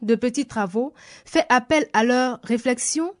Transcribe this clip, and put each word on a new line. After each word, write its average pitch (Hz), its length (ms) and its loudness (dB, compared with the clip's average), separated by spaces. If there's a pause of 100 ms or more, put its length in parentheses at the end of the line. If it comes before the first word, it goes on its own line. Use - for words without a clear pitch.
de 226 140 2
petits 247 320 -2
travaux, 220 480 -4 (300)
fait - 240 0
appel 254 440 2
à 214 100 4
leur 247 380 0
réflexion 247 800 -2